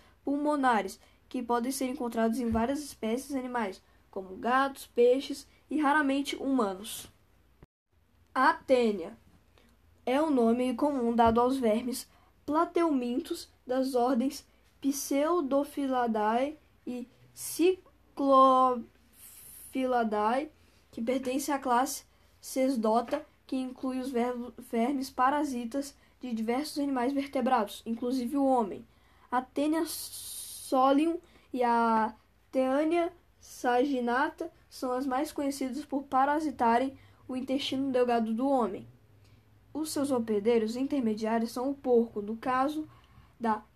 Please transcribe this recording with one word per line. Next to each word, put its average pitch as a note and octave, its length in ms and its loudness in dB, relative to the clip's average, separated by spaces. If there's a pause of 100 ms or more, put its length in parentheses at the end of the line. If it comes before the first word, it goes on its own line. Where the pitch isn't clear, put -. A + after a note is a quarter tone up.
(260)
pulmonares, C4+ 720 0 (300)
que C4 120 -6
podem A#3+ 300 0
ser C4 140 -4
encontrados A#3 540 -2
em A#3 100 -2
várias A#3+ 340 0
espécies C4+ 500 -6
animais, B3 480 -6 (300)
como F#3+ 240 -10
gatos, C4 500 0
peixes B3+ 640 2 (200)
e - 120 -2
raramente C#4+ 560 2
humanos. A3 720 -2 (1200)
A C#4+ 220 4
tênia A3+ 640 2 (880)
é C4 160 2
o D#4+ 80 2
nome B3 460 2
comum B3 400 0
dado A#3 260 6
aos B3+ 160 4
vermes A#3+ 500 0 (380)
plateumintos D#4+ 1040 -2 (160)
das C4 300 -2
ordens B3+ 500 0 (340)
Pseudophylidae C#4 1800 0 (260)
e B3 220 -10 (260)
Cyclophylidae, C4 3250 0 (400)
que A#3 100 -10
pertence C4 500 -2
à C#4 60 0
classe C4 460 0 (360)
Cesdota, B3+ 840 0 (220)
que C#4 80 -6
inclui B3+ 420 -6
os B3+ 140 -6
vervo-, A#3+ 480 -4
vermes B3+ 500 -2
parasitas C4+ 880 -2 (240)
de B3+ 100 -10
diversos A#3 460 -4
animais C#4 340 0
vertebrados, C4 720 0
inclusive B3 540 -4
o C#4 80 2
homem. A#3 400 0 (460)
A B3 100 0
Taenia D#4 460 0
solium - 1300 0 (340)
e B3 120 -2
a A3+ 500 2 (380)
Taenia D#4 600 2 (340)
saginata C4 1040 0 (200)
são B3+ 240 -6
as B3+ 120 -2
mais C#4 280 -2
conhecidas C#4 500 -4
por C#4 200 -6
parasitarem C4+ 920 0 (300)
o B3+ 80 -8
intestino C4+ 560 -2
delgado A#3 420 2
do B3 140 0
homem. A#3 400 0 (840)
Os D#4 180 -4
seus C#4+ 200 -2
hospedeiros A3+ 680 0
intermediários A3+ 720 -2
são B3+ 180 -4
o C#4+ 60 -4
porco, A#3 460 2
no G#3+ 160 -6
caso C4+ 500 -2 (500)
da A3 240 -2 (140)